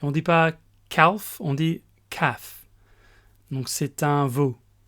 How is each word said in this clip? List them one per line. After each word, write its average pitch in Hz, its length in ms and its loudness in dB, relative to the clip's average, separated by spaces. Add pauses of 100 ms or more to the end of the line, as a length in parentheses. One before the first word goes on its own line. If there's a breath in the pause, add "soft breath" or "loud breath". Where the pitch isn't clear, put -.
Et - 40 -12
on 143 60 -2
dit 147 100 0
pas 165 320 2 (360)
calf, 180 500 2
on 156 140 -4
dit 160 280 -2 (280)
calf. - 580 -6 (840 soft breath)
Donc 135 180 -8
c'est - 340 -6
un 147 240 2
veau. 131 300 0 (300)